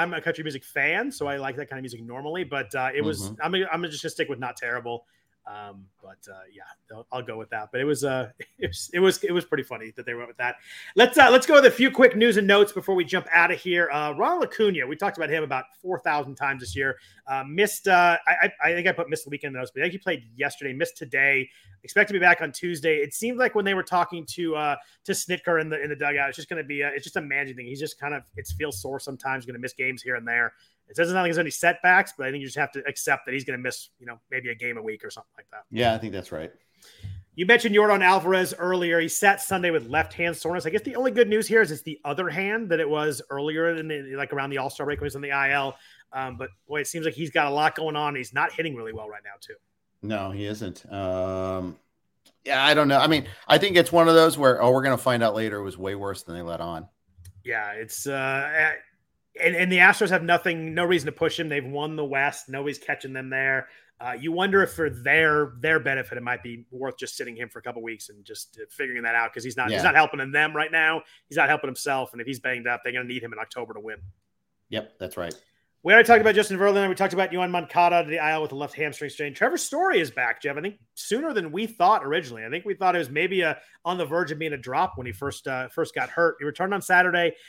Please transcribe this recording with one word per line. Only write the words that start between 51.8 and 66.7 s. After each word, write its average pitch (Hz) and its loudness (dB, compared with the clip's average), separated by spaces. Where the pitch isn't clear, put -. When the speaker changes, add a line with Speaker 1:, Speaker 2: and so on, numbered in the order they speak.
Speaker 2:
yeah, 135 0
I 151 8
don't 147 6
know. 139 6
I 147 4
mean, 151 2
I 151 8
think 190 4
it's 170 6
one 165 8
of 165 8
those 160 8
where, 131 6
"Oh, 123 8
we're 131 6
gonna 131 2
find 120 2
out 107 4
later." 110 -2
It 101 -6
was 92 -8
way 95 -6
worse 98 -6
than 85 -12
they 87 -8
let 82 -6
on. 85 -8
Speaker 1:
Yeah, 110 -6
it's, 113 -12
uh, 139 0
and, 170 4
and 180 2
the 185 4
Astros 190 6
have 180 2
nothing, 165 0
no 175 0
reason 170 2
to 147 -6
push 160 -2
him. 160 -4
They've 143 -4
won 147 -6
the 151 -4
West. 139 -2
Nobody's 139 -6
catching 139 -8
them 131 -10
there. 135 -2
Uh, 120 -8
you 151 -6
wonder 190 2
if 170 0
for 156 0
their, 147 2
their 156 2
benefit, 127 -4
it 120 -12
might 120 -6
be 117 -16